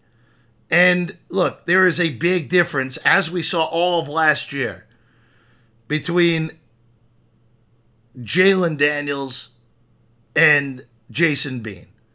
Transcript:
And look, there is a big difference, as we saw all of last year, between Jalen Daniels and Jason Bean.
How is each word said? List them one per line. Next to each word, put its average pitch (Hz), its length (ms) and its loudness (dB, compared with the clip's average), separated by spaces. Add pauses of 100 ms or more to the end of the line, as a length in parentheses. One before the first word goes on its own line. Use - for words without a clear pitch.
(720)
And 180 460 2 (140)
look, 170 360 -2
there 185 200 4
is 156 120 2
a 165 120 0
big 156 400 -2
difference, 143 480 0
as 160 320 0
we 175 120 -4
saw 165 220 -2
all 170 380 0
of 139 60 -8
last 151 440 0
year, 113 340 -6 (1000)
between 165 640 0 (1700)
Jalen 175 580 2
Daniels 143 760 -2 (840)
and 143 480 2 (260)
Jason 135 500 -2
Bean. 101 280 -12 (260)